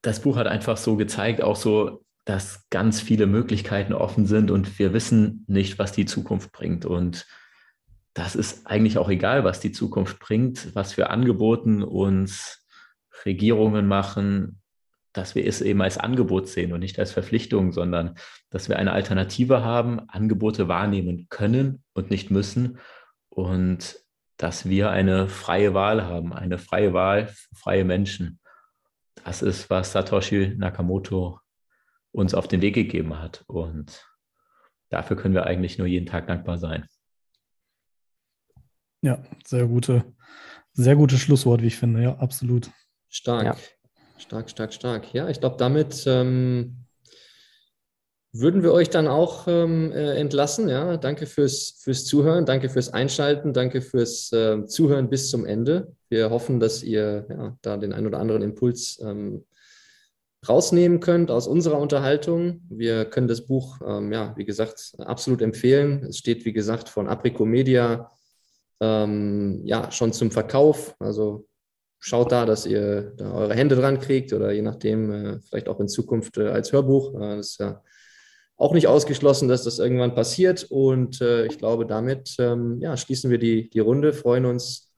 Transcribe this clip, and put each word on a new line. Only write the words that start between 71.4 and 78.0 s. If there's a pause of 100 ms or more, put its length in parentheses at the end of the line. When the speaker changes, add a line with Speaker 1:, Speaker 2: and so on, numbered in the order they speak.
Speaker 3:
schaut
da,
dass
ihr
da
eure
Hände
dran
kriegt
oder
je
nachdem,
äh,
vielleicht
auch
in
Zukunft,
äh,
als
Hörbuch.
Äh,
das
ist
ja (760)